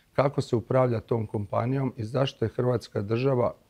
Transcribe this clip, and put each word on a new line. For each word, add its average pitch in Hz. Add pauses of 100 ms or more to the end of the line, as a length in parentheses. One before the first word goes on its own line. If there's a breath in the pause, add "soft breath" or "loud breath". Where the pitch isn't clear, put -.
(120 soft breath)
kako 139
se -
upravlja 120
tom 113
kompanijom 117
i 113
zašto 127
je 107
Hrvatska 123
država, 120 (180)